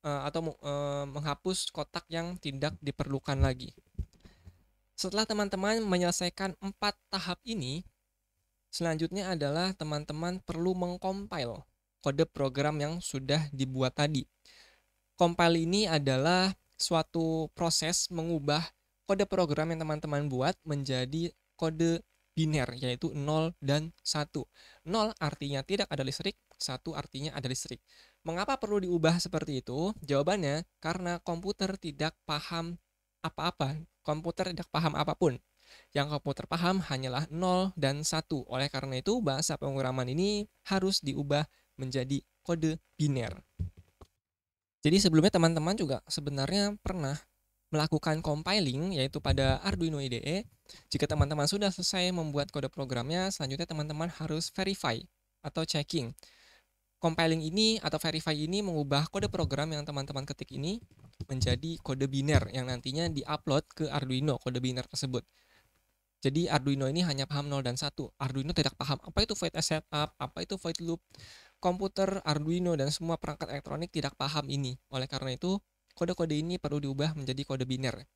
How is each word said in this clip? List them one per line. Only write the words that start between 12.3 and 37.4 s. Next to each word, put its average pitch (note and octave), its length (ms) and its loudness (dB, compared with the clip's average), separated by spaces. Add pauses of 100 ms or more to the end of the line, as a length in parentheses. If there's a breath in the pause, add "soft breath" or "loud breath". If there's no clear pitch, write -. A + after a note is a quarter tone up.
yang D#3+ 160 -2
sudah C#3+ 560 0
dibuat C3 400 0
tadi. D3 320 2 (880 loud breath)
Compile E3+ 480 6
ini G3 240 4
adalah D#3+ 640 4 (260)
suatu D#3+ 800 0
proses E3 560 0
mengubah D#3+ 500 0 (460)
kode G3 160 4
program E3 480 2
yang D#3+ 80 -4
teman-teman D3+ 480 -2
buat C3+ 340 2
menjadi C#3+ 680 -2 (240)
kode E3 480 2 (320)
biner, D3+ 400 2
yaitu B2+ 400 -2
nol D#3 480 0
dan D3+ 400 0
satu. D3 400 -2 (400 loud breath)
Nol G#3+ 320 0
artinya C#3+ 480 -4
tidak G3 240 0
ada C#3+ 160 -2
listrik, D3 320 -4 (240)
satu C#3 320 -6
artinya D3 400 -6
ada B2+ 160 -4
listrik. B2+ 320 -6 (480 loud breath)
Mengapa G3+ 320 -2
perlu G#3 160 0
diubah F3 400 4
seperti D3+ 480 -2
itu? E3 400 -2
Jawabannya, D3 720 2
karena F3 480 -4
komputer F#3+ 560 -4
tidak D3+ 320 -2 (160)
paham E3 480 -4 (480)
apa-apa. D#3 560 -2 (240)
Komputer E3 480 -2
tidak E3+ 160 -8
paham D#3 320 2
apapun. D3 400 2 (560 loud breath)
Yang C#3+ 240 0
komputer - 240 -4
paham F3 400 2
hanyalah C3 480 -2
nol F#3 400 2